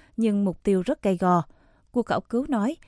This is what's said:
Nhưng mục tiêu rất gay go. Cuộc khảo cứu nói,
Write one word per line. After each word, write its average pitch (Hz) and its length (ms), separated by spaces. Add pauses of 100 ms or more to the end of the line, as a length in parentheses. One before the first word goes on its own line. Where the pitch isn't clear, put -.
(160)
Nhưng 208 280
mục 180 180
tiêu 190 240
rất 294 160
gay 190 140
go. 180 260 (480)
Cuộc 240 160
khảo - 140
cứu 247 280
nói, 254 280 (120)